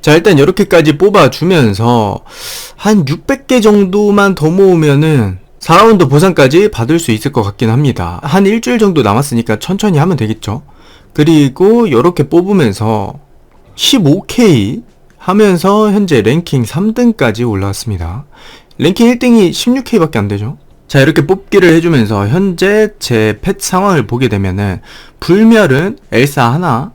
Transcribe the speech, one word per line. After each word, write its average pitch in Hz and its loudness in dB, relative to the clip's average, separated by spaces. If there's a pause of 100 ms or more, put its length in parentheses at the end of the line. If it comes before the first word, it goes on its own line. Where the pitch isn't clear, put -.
자, 151 2
일단 175 4
이렇게까지 156 2
뽑아주면서 123 0 (560)
한 202 0
육백 180 -6
개 254 2
정도만 202 2
더 156 -2
모으면은 156 2 (200)
사 - 0
라운드 202 4
보상까지 156 2
받을 147 -2
수 165 -6
있을 113 -4
것 120 -2
같긴 101 -4
합니다. 113 -2
한 185 0
일주일 233 -2
정도 190 2
남았으니까 113 -2
천천히 196 -2
하면 170 0
되겠죠. 110 -6 (520)
그리고 165 2
요렇게 139 0
뽑으면서 120 -2 (560)
십오 185 0
케이 156 0 (340)
하면서 202 0
현재 185 0
랭킹 135 -2
삼 202 -4
등까지 139 -2
올라왔습니다. 98 -6 (520)
랭킹 185 0
일 247 0
등이 233 2
십육 247 -4
케이밖에 160 -2
안 101 -2
되죠. 104 -8 (320)
자, 143 0
이렇게 139 2
뽑기를 185 2
해주면서 117 0
현재 190 0 (100)
제 107 -2
펫 196 -6
상황을 185 -2
보게 123 -2
되면은 98 -4 (400)
불멸은 202 2 (120)
엘사 123 0
하나 156 -4